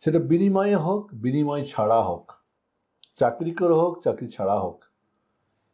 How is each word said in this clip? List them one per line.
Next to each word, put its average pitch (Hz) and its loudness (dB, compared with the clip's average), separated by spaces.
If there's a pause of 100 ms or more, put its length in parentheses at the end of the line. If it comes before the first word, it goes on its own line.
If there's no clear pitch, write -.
সেটা 160 0
বিনিময়ে 190 2
হোক, 190 -2
বিনিময় 143 -2
ছাড়া 110 0
হোক, 87 -8 (840)
চাকরি 147 -2
করে 170 2
হোক, 170 2
চাকরি 113 -2
ছাড়া 101 -2
হোক। 90 -8 (880)